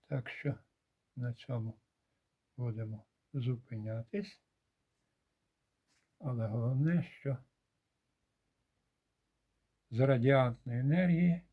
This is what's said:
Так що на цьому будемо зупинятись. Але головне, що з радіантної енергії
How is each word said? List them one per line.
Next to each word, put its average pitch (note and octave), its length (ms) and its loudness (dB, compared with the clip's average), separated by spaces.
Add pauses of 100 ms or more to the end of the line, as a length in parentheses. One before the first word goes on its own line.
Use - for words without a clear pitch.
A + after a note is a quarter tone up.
Так C3+ 200 -4
що - 260 -6 (600)
на B2 180 -6
цьому A2+ 400 -8 (800)
будемо A2 480 -6 (280)
зупинятись. A#2 1080 -6 (1800)
Але B2 280 -4
головне, C3 560 0
що - 360 -6 (2500)
з A2+ 100 -2
радіантної B2+ 800 4
енергії E3+ 640 4 (100)